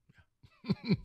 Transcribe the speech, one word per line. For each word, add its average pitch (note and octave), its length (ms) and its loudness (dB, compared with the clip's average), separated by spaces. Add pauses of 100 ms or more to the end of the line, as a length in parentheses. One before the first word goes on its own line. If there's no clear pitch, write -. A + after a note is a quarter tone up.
(640)
<laughs> A3+ 400 0